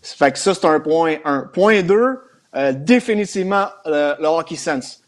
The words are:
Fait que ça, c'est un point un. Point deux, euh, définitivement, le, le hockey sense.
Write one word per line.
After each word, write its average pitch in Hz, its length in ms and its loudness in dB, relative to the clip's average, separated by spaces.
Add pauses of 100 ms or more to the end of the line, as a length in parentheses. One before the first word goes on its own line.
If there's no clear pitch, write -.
Fait - 300 0
que 135 80 -10
ça, 196 140 0
c'est - 120 -2
un 156 140 4
point 156 460 0
un. 139 160 -2 (120)
Point 202 280 4
deux, 233 380 2 (360)
euh, 135 160 0
définitivement, 196 960 0 (180)
le, 147 360 0
le 156 60 0
hockey 160 280 -2
sense. 147 520 -6